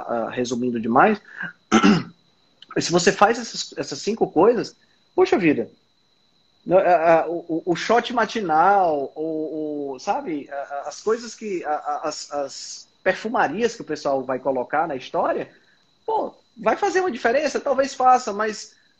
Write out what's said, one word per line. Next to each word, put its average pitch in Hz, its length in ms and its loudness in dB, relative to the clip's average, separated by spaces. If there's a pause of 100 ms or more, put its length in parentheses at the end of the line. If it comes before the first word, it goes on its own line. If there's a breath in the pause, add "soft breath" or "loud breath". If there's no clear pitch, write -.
ah, 113 220 -4
resumindo 120 500 -4
demais, 143 400 4 (520 loud breath)
<clears throat> - 1080 0
se - 140 -2
você 175 200 4
faz 220 280 4
essas, - 380 -10
essas 143 220 -8
cinco 214 300 -2
coisas, 196 460 4 (400)
poxa 370 220 4
vida, 139 320 2 (960)
né, 180 120 2
a, 165 440 4
a, 151 60 -4
o, 165 380 -6
o 170 100 0
shot 233 380 0
matinal, 185 1040 2
o, 156 800 -6
o, 127 40 -16
sabe, 190 520 -6
a, 143 40 -10
a, 143 340 -8
as - 120 -14
coisas 233 320 -4
que, 190 300 -8
a, 143 80 -4
a, 147 380 -4
as, - 220 -10
as - 560 -10 (160)
perfumarias 202 720 0
que - 60 -16
o 147 40 -12
pessoal 143 380 -2
vai 127 160 -4
colocar 139 480 -2
na 147 80 -6
história, 185 540 -4 (560)
pô, 427 280 -4 (240)
vai 220 180 0
fazer 370 260 0
uma 359 100 -2
diferença? 254 500 0
Talvez 269 320 0
faça, 254 400 4
mas, 214 400 -6 (260)